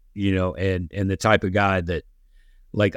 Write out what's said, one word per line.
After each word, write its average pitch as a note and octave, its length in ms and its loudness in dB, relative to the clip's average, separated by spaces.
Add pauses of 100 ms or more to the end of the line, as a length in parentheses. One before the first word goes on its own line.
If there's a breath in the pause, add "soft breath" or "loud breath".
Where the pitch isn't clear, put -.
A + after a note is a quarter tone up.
(140)
you G2 200 0
know, F#2 220 0
and, F2+ 380 -2
and G2 180 -2
the F#2 60 -2
type G#2+ 260 2
of G2 80 -2
guy G2 300 2
that, E2+ 240 -4 (680)
like, G#2 260 0